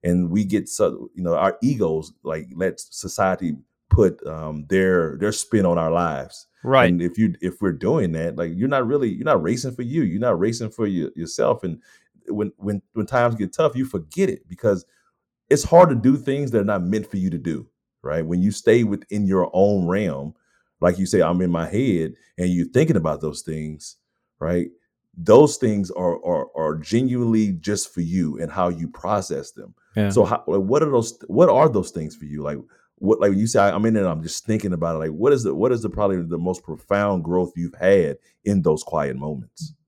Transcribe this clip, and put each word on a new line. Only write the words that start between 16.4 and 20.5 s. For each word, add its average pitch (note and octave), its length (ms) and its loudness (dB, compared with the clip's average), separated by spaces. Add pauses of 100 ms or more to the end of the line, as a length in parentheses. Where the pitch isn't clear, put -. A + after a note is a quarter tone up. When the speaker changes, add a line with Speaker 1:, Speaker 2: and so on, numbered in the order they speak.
Speaker 1:
that A2 100 2
are G2 40 0
not G2+ 180 0
meant G#2 280 -2
for G#2 60 -6
you F#2 140 0
to D#2+ 80 -6
do, C2+ 280 -6 (360)
right? D#2 220 -4
When F2+ 180 0
you G#2 80 4
stay A#2 340 4
within G2+ 420 -2
your F#2+ 280 2
own G2 320 4
realm, E2+ 480 -4 (460)